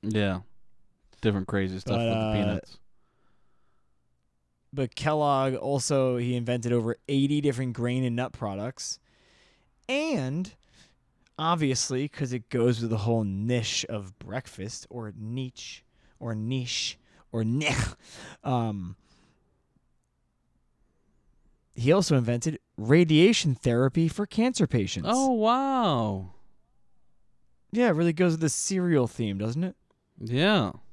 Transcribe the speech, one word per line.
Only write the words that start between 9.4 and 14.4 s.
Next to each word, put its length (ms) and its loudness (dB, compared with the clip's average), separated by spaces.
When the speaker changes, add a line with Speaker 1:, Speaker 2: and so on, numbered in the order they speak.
Speaker 2:
And 640 -2
obviously, 720 0
'cause 240 -6
it 180 -8
goes 300 2
with 100 -2
the 80 0
whole 240 0
niche 680 -2
of 300 -10
breakfast, 720 -12